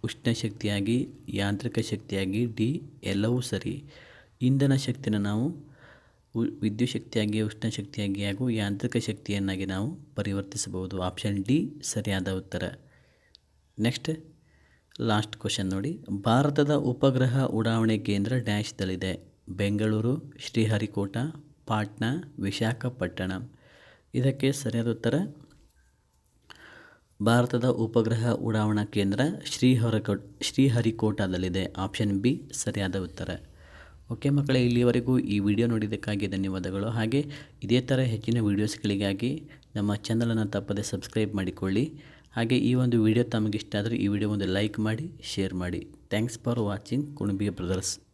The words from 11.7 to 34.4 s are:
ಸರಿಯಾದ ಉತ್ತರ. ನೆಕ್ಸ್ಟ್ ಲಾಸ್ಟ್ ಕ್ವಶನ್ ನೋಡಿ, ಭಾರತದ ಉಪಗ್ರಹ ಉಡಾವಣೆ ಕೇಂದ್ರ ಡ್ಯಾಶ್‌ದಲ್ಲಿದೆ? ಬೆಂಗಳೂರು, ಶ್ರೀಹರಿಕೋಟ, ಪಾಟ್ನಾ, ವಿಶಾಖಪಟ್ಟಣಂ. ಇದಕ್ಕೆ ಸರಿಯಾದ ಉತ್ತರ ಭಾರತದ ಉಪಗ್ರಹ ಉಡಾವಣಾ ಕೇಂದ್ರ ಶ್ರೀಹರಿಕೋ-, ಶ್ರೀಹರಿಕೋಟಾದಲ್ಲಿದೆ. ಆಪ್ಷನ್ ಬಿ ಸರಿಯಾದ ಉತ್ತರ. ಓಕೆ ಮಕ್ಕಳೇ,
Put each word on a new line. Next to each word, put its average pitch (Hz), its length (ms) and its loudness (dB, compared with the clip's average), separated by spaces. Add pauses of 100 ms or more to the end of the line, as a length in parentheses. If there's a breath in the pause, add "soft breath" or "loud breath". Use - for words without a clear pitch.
ಸರಿಯಾದ 98 480 -2
ಉತ್ತರ. - 320 -4 (1160 soft breath)
ನೆಕ್ಸ್ಟ್ 117 300 0 (920 soft breath)
ಲಾಸ್ಟ್ 107 340 0
ಕ್ವಶನ್ - 340 -4
ನೋಡಿ, 101 300 -4 (120)
ಭಾರತದ 143 640 2
ಉಪಗ್ರಹ 127 680 2
ಉಡಾವಣೆ 113 540 2
ಕೇಂದ್ರ 104 400 0
ಡ್ಯಾಶ್‌ದಲ್ಲಿದೆ? 98 960 -2 (160)
ಬೆಂಗಳೂರು, 107 920 0
ಶ್ರೀಹರಿಕೋಟ, 107 760 0 (500)
ಪಾಟ್ನಾ, 113 720 -2
ವಿಶಾಖಪಟ್ಟಣಂ. 98 1080 -4 (640 loud breath)
ಇದಕ್ಕೆ 135 380 2
ಸರಿಯಾದ 117 400 -2
ಉತ್ತರ 117 220 0 (2000 loud breath)
ಭಾರತದ 120 420 4
ಉಪಗ್ರಹ 113 680 2
ಉಡಾವಣಾ 107 540 2
ಕೇಂದ್ರ 98 340 0 (260)
ಶ್ರೀಹರಿಕೋ-, 113 1000 2
ಶ್ರೀಹರಿಕೋಟಾದಲ್ಲಿದೆ. 104 1200 2 (120)
ಆಪ್ಷನ್ 98 440 0
ಬಿ 127 200 2 (120)
ಸರಿಯಾದ 98 420 -2
ಉತ್ತರ. 90 340 -6 (840 loud breath)
ಓಕೆ 127 180 0
ಮಕ್ಕಳೇ, 135 360 4